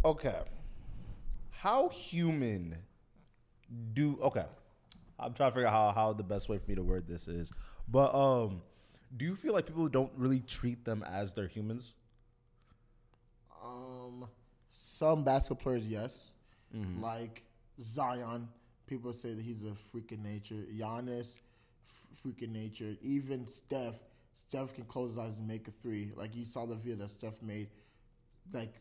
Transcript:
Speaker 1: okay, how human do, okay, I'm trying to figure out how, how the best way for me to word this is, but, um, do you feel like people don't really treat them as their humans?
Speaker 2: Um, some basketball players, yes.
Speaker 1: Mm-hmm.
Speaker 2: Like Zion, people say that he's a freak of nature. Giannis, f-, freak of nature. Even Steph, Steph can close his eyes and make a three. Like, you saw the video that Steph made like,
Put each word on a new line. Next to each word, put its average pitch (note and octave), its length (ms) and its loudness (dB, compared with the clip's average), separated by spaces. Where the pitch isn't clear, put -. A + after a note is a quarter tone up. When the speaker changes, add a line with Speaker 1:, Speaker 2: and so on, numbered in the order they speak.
Speaker 1:
okay, D#3 380 4
how C4+ 380 4
human C3 840 0
do, C#3+ 280 4
okay, G#2+ 240 2
I'm B2 140 -4
trying C3+ 180 6
to A2+ 40 -4
figure B2 120 4
out G#2+ 60 8
how, A2+ 120 6
how A2 60 4
the G#2 100 -2
best G2 260 -2
way G#2+ 80 2
for - 120 -4
me G2+ 60 4
to F#2+ 80 2
word F2+ 240 4
this E2+ 200 -6
is, E2+ 240 -4
but, C3 280 8
um, A#2+ 460 4
do B2 80 -2
you F3+ 100 -2
feel A3+ 180 0
like F3+ 140 4
people D#3+ 200 2
don't C3 300 4
really C3 240 4
treat A#2+ 440 -4
them A2 180 -2
as F#2+ 300 -4
their G2+ 140 -2
humans? A2 460 -6
Speaker 2:
Um, B2 640 -10
some D#3 520 4
basketball C3+ 400 4
players, B2 220 2
yes. A2 460 -4
Speaker 1:
Mm-hmm. G2+ 260 -4
Speaker 2:
Like A2+ 420 -6
Zion, A#2+ 680 -2
people B2 260 -6
say A#2+ 200 -8
that A2 100 -6
he's A2+ 200 -6
a G#2+ 120 -6
freak A2+ 360 -12
of A2 80 -8
nature. G#2 360 -8
Giannis, A#2+ 640 -6
f-, - 340 -20
freak B2 200 -8
of A2+ 80 -6
nature. A2 520 -6
Even C3 460 -2
Steph, B2 480 -6
Steph C3 400 -8
can B2 120 -12
close B2 260 -4
his A2 80 -6
eyes A2 180 -6
and A2 100 -6
make A2 200 -6
a G#2+ 40 -10
three. G#2 440 -4
Like, A2 200 -8
you A#2+ 100 -6
saw A#2 200 -6
the A#2 100 -4
video A2+ 220 -4
that G2+ 140 -8
Steph A2 300 -10
made G#2 280 -6
like, A2+ 280 -6